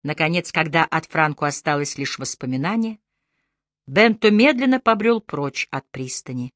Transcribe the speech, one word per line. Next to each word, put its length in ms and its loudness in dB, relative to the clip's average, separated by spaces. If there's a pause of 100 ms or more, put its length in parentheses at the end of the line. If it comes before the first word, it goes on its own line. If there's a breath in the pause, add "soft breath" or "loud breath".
Наконец, 480 -2
когда 340 2
от 200 -4
Франко 420 0
осталось 500 -2
лишь 220 -6
воспоминание, 800 -4 (880)
Бенто 440 4
медленно 480 4
побрёл 420 2
прочь 500 -6
от 180 -8
пристани 680 -10